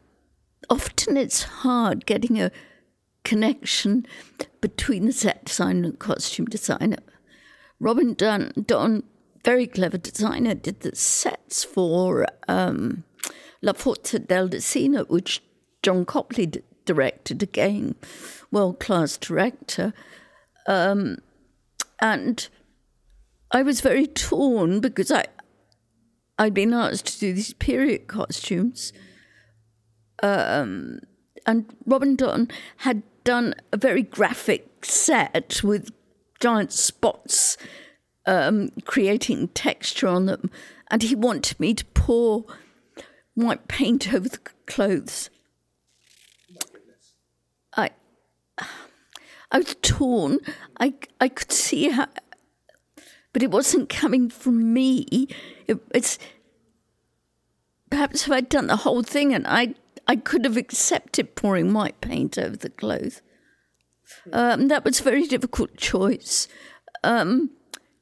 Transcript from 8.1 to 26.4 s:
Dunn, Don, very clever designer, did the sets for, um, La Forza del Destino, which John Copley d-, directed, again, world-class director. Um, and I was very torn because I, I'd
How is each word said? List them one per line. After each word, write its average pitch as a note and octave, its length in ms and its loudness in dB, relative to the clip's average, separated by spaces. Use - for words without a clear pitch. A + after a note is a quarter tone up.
Dunn, G#3 380 0
Don, G#3 360 2
very B3 220 4
clever F#3 320 0
designer, G#3+ 560 -2
did - 260 -8
the - 160 -6
sets - 640 -2
for, F3+ 640 0
um, F3+ 560 -2
La G3+ 100 0
Forza - 460 -4
del F#3 300 0
Destino, C4+ 560 0
which - 360 0
John F#3 220 2
Copley - 420 -2
d-, - 160 -8
directed, - 580 0
again, G3 520 -2
world-class F3+ 680 0
director. F#3+ 720 -4
Um, F#3+ 520 0
and A3 480 0
I B3+ 100 4
was C4+ 180 2
very C4 260 4
torn A3+ 760 0
because G#3+ 320 0
I, A#3+ 140 2
I'd G#3+ 160 0